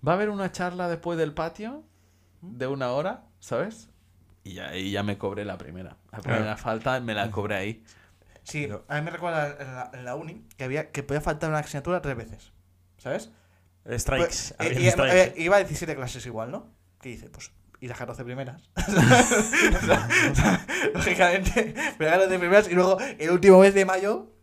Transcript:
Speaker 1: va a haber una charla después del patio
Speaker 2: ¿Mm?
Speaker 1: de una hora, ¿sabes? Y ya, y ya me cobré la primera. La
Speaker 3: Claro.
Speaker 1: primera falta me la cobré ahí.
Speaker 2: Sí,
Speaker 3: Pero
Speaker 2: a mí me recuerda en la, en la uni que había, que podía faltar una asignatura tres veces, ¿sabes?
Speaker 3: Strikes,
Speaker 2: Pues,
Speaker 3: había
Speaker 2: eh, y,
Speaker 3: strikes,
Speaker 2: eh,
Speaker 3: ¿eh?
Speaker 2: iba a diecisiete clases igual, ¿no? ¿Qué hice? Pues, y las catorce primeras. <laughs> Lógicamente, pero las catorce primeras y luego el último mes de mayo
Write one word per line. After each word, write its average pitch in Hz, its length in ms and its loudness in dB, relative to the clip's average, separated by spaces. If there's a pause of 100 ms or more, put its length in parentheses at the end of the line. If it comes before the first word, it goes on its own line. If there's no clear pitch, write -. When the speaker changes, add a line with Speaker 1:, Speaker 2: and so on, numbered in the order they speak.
Speaker 1:
va 151 60 2
a - 40 4
haber 208 120 -2
una 196 240 -6
charla 180 360 -6
después 170 300 -6
del 156 140 -2
patio 208 500 -10 (600)
Speaker 2:
¿Mm? 143 160 -18
Speaker 1:
de 127 80 -6
una 135 260 -4
hora, 175 320 -6 (160)
¿sabes? 175 480 -8 (560)
Y 98 100 -16
ya, 87 220 -12
y 95 140 -6
ya 101 120 -4
me 101 140 -4
cobré 101 300 -6
la 92 100 -10
primera. 87 400 -16 (140)
La 113 80 -16
Speaker 3:
Claro. 101 40 -16 (140)
Speaker 1:
primera 107 220 -4
falta 120 420 -4
me 113 140 -6
la 104 160 -4
cobré 104 240 -4
ahí. 104 300 -8 (580)
Speaker 2:
Sí, 151 240 -10
Speaker 3:
Pero 101 220 -12
Speaker 2:
a 147 80 -6
mí 151 60 -4
me 165 100 -8
recuerda 160 460 -4
en 131 160 -14
la, 127 200 -12
en 127 100 -16
la 123 100 -8
uni 160 320 -14 (120)
que 135 60 -8
había, 143 260 -6
que 139 120 -10
podía 143 200 -6
faltar 160 260 -4
una 151 120 -2
asignatura 156 420 -6
tres 143 160 -8
veces, 110 340 -18 (460)
¿sabes? 160 320 -8 (600)
Speaker 3:
Strikes, 131 360 0
Speaker 2:
Pues, - 320 -6
Speaker 3:
había 160 200 -2
Speaker 2:
eh, - 40 2
y, - 80 6
Speaker 3:
strikes, 180 320 4
Speaker 2:
eh, - 160 2
Speaker 3:
¿eh? 165 40 -4
Speaker 2:
iba 180 140 4
a 202 40 6
diecisiete 156 360 -6
clases 127 300 -10
igual, 113 240 -8
¿no? 185 160 -12 (340)
¿Qué - 100 -16
hice? 113 200 -16
Pues, - 200 -20 (300)
y 127 80 -12
las 120 100 -12
catorce 104 260 -10
primeras. 127 520 -12
<laughs> 240 1500 4 (720)
Lógicamente, 180 800 2 (240)
pero 156 120 0
las 175 100 4
catorce 185 180 2
primeras 185 320 4
y 170 40 -2
luego 185 260 4
el 170 300 -4
último 185 300 10
mes 196 140 8
de 196 100 4
mayo 190 480 -4 (100)